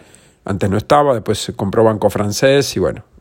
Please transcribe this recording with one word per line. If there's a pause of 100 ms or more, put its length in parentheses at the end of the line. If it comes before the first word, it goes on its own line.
(440)
antes
no
estaba,
después
se
compró
Banco
Francés
y
bueno, (160)